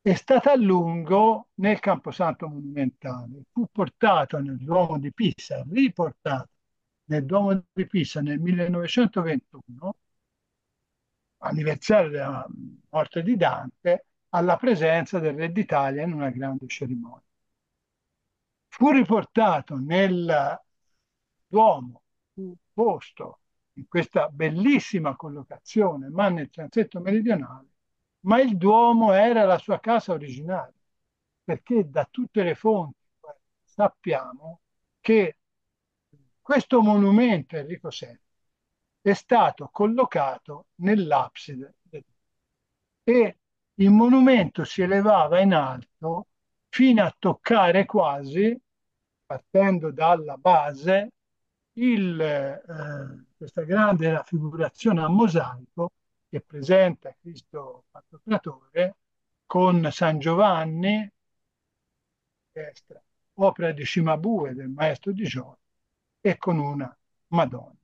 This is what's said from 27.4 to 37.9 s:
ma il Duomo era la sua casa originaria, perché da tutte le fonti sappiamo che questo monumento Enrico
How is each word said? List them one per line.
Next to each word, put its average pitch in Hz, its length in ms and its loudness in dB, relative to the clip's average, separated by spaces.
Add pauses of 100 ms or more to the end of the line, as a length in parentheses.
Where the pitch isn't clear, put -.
ma 214 200 2
il 247 160 2
Duomo 226 560 4
era 220 320 4
la 185 140 4
sua 196 200 -4
casa 220 340 -2
originaria, 147 600 -8 (680)
perché 196 480 -2
da 143 200 -2
tutte 220 320 -4
le 170 120 0
fonti 190 440 -2 (640)
sappiamo 160 960 -4 (400)
che 208 380 2 (1040)
questo 262 420 2
monumento 208 720 4
Enrico 151 340 -10